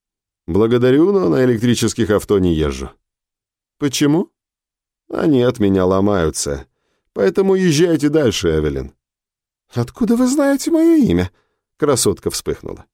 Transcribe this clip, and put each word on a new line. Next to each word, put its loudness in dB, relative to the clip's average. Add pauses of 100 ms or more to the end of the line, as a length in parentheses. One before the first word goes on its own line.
(460)
«Благодарю, 2
но 0
на 2
электрических 0
авто 0
не 2
езжу». -4 (880)
«Почему?» -2 (800)
«Они 0
от 0
меня 2
ломаются. -2 (460)
Поэтому 0
езжайте 2
дальше, 0
Эвелин». -2 (800)
«Откуда -2
вы 0
знаете -2
мое 2
имя?» 2 (460)
Красотка 0
вспыхнула. -10